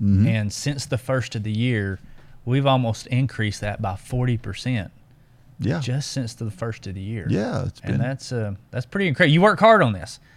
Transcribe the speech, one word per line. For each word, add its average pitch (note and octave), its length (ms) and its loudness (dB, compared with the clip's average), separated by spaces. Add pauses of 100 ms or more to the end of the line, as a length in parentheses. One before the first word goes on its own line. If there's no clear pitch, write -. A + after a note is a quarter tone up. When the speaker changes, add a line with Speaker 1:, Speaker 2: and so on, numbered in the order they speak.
Speaker 1:
Mm-hmm. G2+ 260 6
Speaker 2:
And G#2+ 260 0
since C#3+ 320 -4
the C3 120 -2
first C3 380 -2
of G#2+ 80 -6
the G#2+ 80 -4
year, G#2+ 480 0 (460)
we've C3+ 200 2
almost B2+ 420 0
increased A#2+ 540 -2
that G#2 200 -4
by F#2+ 140 -4
forty B2 420 -2
percent. A2 540 -6 (680)
Speaker 1:
Yeah. D#3+ 200 -2
Speaker 2:
Just C3 320 -4
since B2 220 -6
the A2+ 160 -8
first A2+ 380 -10
of F#2+ 80 -10
the F#2+ 60 -10
year. G#2 280 -8
Speaker 1:
Yeah, F#3 360 -2
it's - 160 -8
Speaker 2:
And - 120 -4
Speaker 1:
been G#2 80 0
Speaker 2:
that's, C3 300 -6
uh, G#2+ 220 -4 (180)
that's B2 160 -6
pretty G3 200 -2
incredible. D3+ 260 4
You E3+ 80 6
work G3+ 180 6
hard G#3+ 240 8
on A2+ 100 2
this. - 260 -10 (180)